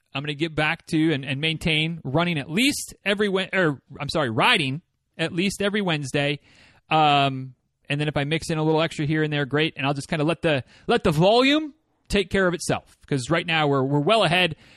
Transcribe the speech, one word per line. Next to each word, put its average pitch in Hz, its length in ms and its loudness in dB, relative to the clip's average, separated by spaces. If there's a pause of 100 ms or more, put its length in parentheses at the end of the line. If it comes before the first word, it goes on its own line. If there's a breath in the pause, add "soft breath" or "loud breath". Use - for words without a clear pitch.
(140)
I'm 139 80 -6
gonna 151 120 -6
get 160 200 -4
back 151 320 -2
to 160 260 2
and, 135 120 -4
and 135 160 -6
maintain 160 640 -2
running 165 360 -2
at 139 120 -8
least 247 440 -2 (100)
every 202 240 0
Wed-, 190 240 -2
or, 165 280 0 (200)
I'm 143 80 -6
sorry, 147 220 0
riding 156 500 2 (380)
at 160 140 -4
least 190 300 -2
every 202 200 0
Wednesday. 147 580 -2 (500 soft breath)
Um, 139 640 2 (360)
and 147 100 -2
then 151 80 -2
if 147 80 -6
I 143 80 0
mix 156 240 -4
in 165 80 -2
a 156 80 -2
little 156 160 2
extra 160 240 -2
here 156 180 0
and 151 80 0
there, 147 140 -2
great. 147 320 0
And 135 100 -4
I'll - 60 0
just 139 160 -6
kinda 151 160 -2
let 165 160 0
the, 147 240 0 (220 soft breath)
let 233 180 0
the 185 80 4
volume 254 600 4 (340)
take 202 220 0
care 196 160 2
of 170 80 2
itself. - 420 -6 (100)
'Cause 131 220 -4
right 170 180 0
now 160 220 0
we're, 139 140 2
we're 143 180 0
well 208 240 4
ahead. 170 320 2 (200 soft breath)